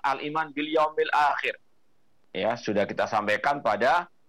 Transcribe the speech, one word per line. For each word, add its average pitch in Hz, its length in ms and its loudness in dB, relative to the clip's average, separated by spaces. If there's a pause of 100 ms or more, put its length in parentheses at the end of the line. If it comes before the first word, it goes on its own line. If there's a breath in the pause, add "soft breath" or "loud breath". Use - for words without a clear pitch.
al-iman 151 480 -2
bil 147 160 -4
yaumil 156 400 2
akhir. 135 480 2 (760)
Ya, 107 200 0
sudah 104 320 0
kita 101 240 -2
sampaikan 107 560 0
pada 127 400 2 (240)